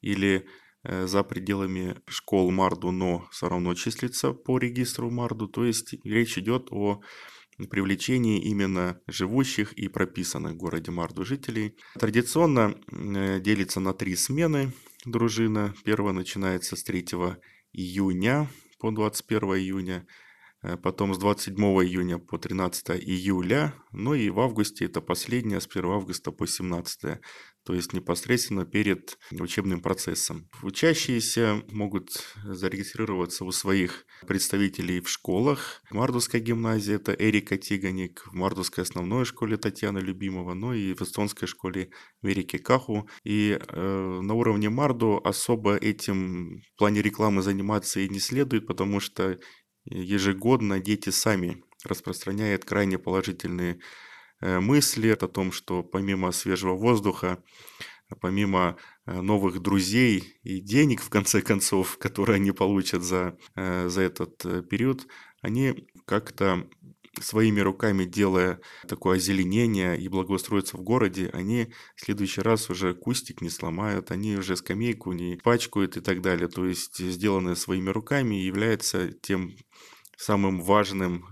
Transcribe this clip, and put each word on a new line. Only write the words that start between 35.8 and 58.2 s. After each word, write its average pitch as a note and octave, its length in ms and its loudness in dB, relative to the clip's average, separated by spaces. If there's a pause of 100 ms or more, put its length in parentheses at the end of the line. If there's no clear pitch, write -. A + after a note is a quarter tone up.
Мардовская B2 500 0
гимназия — A2+ 560 0
это G2 160 -2
Эрика G2+ 460 2
Тиганик, F#2 680 -4
в F#2 80 -18
Мардовской F#2 480 -2
основной F#2+ 440 -2
школе A2 320 -4
Татьяна G2 400 -2
Любимова, F#2 560 -6
ну A2 180 -4
и G2 220 -2
в F#2 80 -6
эстонской G2+ 440 -4
школе F#2 440 -6 (320)
Верики F#2+ 340 -2
Каху. A2 540 0 (140)
И, G#2 360 2
э, F#2+ 600 -4
на G2+ 120 0
уровне G#2+ 360 2
Марду A#2 520 2
особо G#2 540 2
этим F#2 840 -2 (120)
в - 40 -20
плане G#2 240 4
рекламы G2+ 400 2
заниматься G2 580 0
и F#2+ 80 0
не G2 120 -4
следует, B2 460 0
потому G2 340 0
что F#2+ 380 -4 (460)
ежегодно G2 960 2
дети G2+ 300 0
сами F2+ 520 0 (220)
распространяют G2 800 -2
крайне G2 340 2
положительные, F2+ 840 -2 (640)
э, F#2 160 2
мысли A#2 500 4
о G#2+ 200 2
том, F#2 240 -2
что F2+ 300 -4
помимо F#2+ 500 0
свежего F#2 420 0
воздуха, G2 680 2 (800)